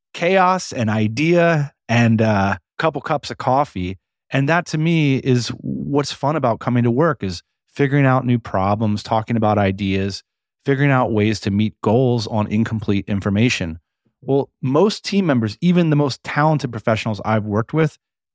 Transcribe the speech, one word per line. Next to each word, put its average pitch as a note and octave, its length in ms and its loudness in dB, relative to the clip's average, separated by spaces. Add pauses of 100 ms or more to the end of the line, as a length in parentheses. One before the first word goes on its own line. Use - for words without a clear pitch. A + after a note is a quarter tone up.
(140)
chaos F#3 580 0
and A2+ 180 -2
idea D3 840 2 (160)
and, A#2 320 4
uh, G2+ 340 0
a - 260 -14
couple D3+ 200 -2
cups - 300 -4
of - 60 -12
coffee. A2 600 -2 (320)
And C#3 200 0
that E3 180 0
to D#3+ 100 -4
me D#3 400 2
is B2 320 0 (100)
what's C#3 520 -4
fun C#3+ 240 -4
about B2+ 240 0
coming B2 240 0
to A#2+ 80 2
work, D3 320 0
is F#2 180 -8 (260)
figuring C#3 380 0
out C3 200 2
new A#2+ 140 2
problems, G#2 640 -2
talking A2+ 340 -2
about G#2+ 200 2
ideas, G2 640 -2 (420)
figuring C#3 260 2
out B2+ 220 2
ways A2 280 2
to G#2 100 -2
meet G#2 300 0
goals A#2+ 460 2
on G#2+ 200 -2
incomplete G#2+ 600 -2
information. G2 720 0 (420)
Well, C3+ 280 -2 (120)
most D3+ 440 0
team G3 220 0
members, A2+ 340 0
even F3 300 2
the D3 40 2
most C#3+ 280 -2
talented D3 480 -2
professionals A2 520 -4
I've G#2+ 220 -2
worked G#2+ 280 -4
with, D3+ 240 -2 (380)